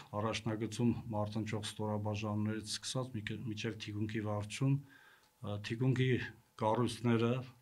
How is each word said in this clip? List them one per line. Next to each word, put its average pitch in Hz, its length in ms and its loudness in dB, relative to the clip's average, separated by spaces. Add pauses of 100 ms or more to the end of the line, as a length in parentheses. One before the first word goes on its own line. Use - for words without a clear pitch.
առաջնագծում 110 800 0 (160)
մարտնչող 107 640 -2
ստորաբաժանումներից 107 1040 -2
սկսած - 380 -4
մի 107 120 -4
կե-, 110 180 -4
մինչև 110 360 -4
թիկունքի 107 460 -4
վարչում, 104 520 2
ա, - 800 -8
թիկունքի 127 520 2 (440)
կառույցները, 117 800 4 (300)